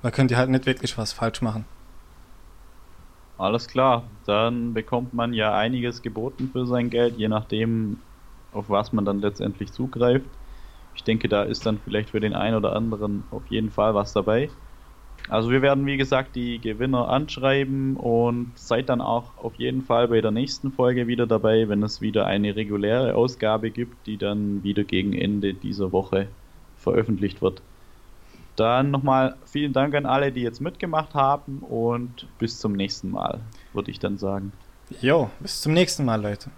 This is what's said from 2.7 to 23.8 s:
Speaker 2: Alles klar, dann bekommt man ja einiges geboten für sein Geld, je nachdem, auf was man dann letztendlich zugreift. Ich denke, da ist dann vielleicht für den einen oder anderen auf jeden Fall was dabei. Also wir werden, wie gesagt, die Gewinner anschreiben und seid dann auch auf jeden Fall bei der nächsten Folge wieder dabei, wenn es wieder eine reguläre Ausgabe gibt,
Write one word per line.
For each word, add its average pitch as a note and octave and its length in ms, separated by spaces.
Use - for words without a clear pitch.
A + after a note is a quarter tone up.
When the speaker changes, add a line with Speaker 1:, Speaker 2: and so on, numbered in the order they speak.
Speaker 2:
Alles G#2 280
klar, B2+ 380
dann A#2 480
bekommt A#2+ 420
man A#2 200
ja G#2+ 200
einiges A#2+ 460
geboten A#2+ 520
für B2+ 120
sein B2 260
Geld, A#2+ 260
je G#2+ 120
nachdem, A2 720
auf G#2 180
was G2+ 220
man G#2+ 120
dann G2+ 160
letztendlich G2+ 520
zugreift. B2 540
Ich - 60
denke, A2 240
da G2+ 160
ist G#2+ 200
dann G#2+ 140
vielleicht G#2 320
für A2 80
den G#2+ 160
einen G#2+ 220
oder G#2+ 180
anderen G#2 560
auf A2 200
jeden A2 200
Fall G#2+ 240
was G2+ 180
dabei. G#2+ 380
Also A2 200
wir C3 140
werden, C#3 240
wie C#3 100
gesagt, C3 380
die A#2+ 240
Gewinner A#2+ 500
anschreiben C3+ 880
und A#2+ 600
seid B2 320
dann B2 120
auch A2+ 380
auf A2+ 160
jeden C3 280
Fall A#2+ 260
bei A2+ 120
der G#2+ 120
nächsten C3 400
Folge B2 340
wieder A#2 220
dabei, A2 400
wenn G#2 160
es - 160
wieder G#2+ 260
eine G2+ 300
reguläre G#2+ 580
Ausgabe A2 560
gibt, - 380